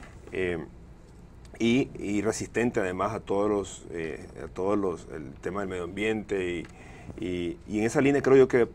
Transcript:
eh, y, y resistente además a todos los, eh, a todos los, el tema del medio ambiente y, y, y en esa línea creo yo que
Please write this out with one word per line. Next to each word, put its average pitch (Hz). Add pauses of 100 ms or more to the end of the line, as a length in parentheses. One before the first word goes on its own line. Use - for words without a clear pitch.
(320)
eh, 90 (1000)
y, 117 (100)
y 101
resistente 110
además 95
a 98
todos 101
los, 101
eh, 80 (180)
a -
todos 98
los, 90
el 78
tema 92
del 98
medio 90
ambiente 98
y, 85 (560)
y, 87 (100)
y 107
en 110
esa 139
línea 139
creo 135
yo 131
que 120